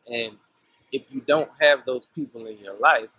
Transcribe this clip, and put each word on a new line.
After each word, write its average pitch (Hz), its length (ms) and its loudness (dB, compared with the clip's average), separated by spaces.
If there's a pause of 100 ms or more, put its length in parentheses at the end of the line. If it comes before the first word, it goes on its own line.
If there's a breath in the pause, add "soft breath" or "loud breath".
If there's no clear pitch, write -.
(100)
And 113 280 -8 (540)
if 135 220 -8
you 131 80 -8
don't 147 380 0
have 147 260 4
those 127 200 -6
people 123 400 -16
in 110 140 -16
your 98 200 -16
life 123 400 2